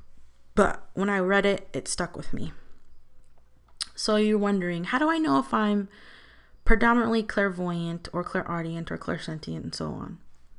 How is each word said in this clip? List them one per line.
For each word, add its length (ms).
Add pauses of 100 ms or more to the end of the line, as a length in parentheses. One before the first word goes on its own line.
(560)
But 380
when 140
I 120
read 260
it, 260
it 140
stuck 300
with 160
me. 200 (1400)
So 220
you're 220
wondering, 440
"How 160
do 100
I 100
know 200
if 160
I'm 340 (760)
predominantly 580
clairvoyant 880
or 120
clairaudient 640
or 80
clairsentient 640
and 100
so 200
on?" 260 (400)